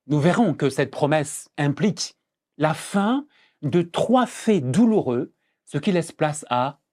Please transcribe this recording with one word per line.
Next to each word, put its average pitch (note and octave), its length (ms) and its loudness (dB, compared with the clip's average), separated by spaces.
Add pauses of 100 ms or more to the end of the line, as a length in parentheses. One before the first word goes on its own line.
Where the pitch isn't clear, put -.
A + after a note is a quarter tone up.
nous C#3+ 120 0
verrons F3 340 2
que C#3 160 0
cette C3+ 220 -2
promesse D3 640 -2
implique D3+ 600 -2 (400)
la D#3 160 0
fin A3 520 -2 (360)
de D3+ 200 2
trois A#3 440 2
faits F3 440 -2
douloureux, D#3 640 2 (300)
ce - 140 -8
qui F#3 160 0
laisse E3+ 180 -2
place D3+ 380 -4
à B2+ 320 -2 (120)